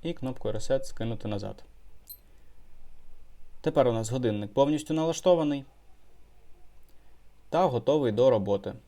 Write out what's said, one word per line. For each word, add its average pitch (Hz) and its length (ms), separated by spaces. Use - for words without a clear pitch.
І 170 100
кнопкою 131 420
Reset 135 280
скинути 113 460
назад. 101 360
Тепер 143 280
у 120 40
нас 113 180
годинник 107 440
повністю 147 400
налаштований. 160 680
Та 180 180
готовий 131 460
до 120 180
роботи. 101 440